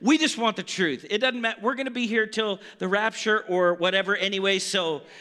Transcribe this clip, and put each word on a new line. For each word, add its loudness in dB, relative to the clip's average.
We 6
just 0
want 0
the -10
truth. -2
It 0
doesn't 0
matter. -4
We're 0
gonna -4
be -4
here 0
till -4
the -4
rapture 0
or 4
whatever 2
anyway, 0
so, -2